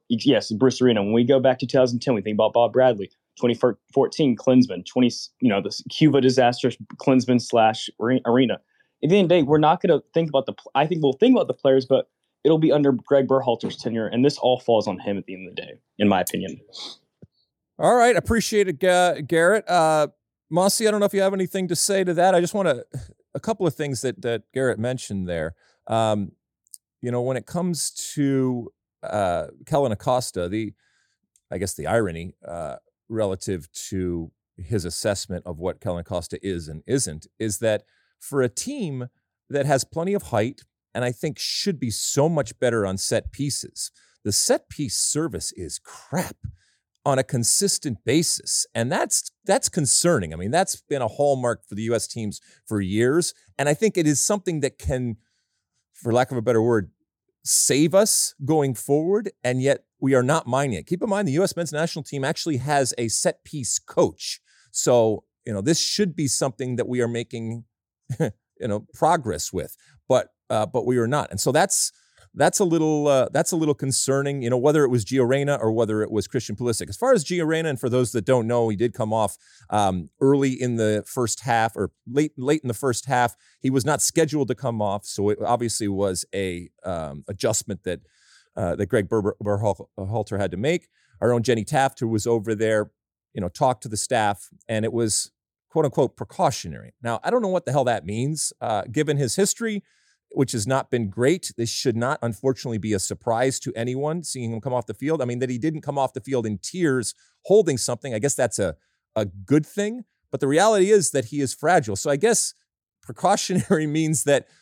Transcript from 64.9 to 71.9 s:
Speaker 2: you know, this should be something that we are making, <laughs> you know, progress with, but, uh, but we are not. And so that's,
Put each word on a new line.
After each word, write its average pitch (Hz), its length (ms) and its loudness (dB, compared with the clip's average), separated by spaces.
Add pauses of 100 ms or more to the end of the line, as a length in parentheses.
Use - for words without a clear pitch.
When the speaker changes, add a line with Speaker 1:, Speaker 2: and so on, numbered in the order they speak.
Speaker 2:
you 117 80 -6
know, 98 80 -4
this 156 180 0
should 185 360 -2
be 151 120 -2
something 127 500 -4
that 117 100 -2
we 123 140 -2
are 117 60 2
making, 117 580 -8 (240)
<laughs> - 300 -12
you 127 120 0 (300)
know, 107 320 -4
progress 139 580 -2
with, 87 240 -8 (320)
but, 127 220 2 (200)
uh, 113 160 0
but 127 200 -4
we 127 120 2
are 117 100 2
not. 135 240 -2
And 101 80 -8
so - 120 0
that's, 165 400 0 (440)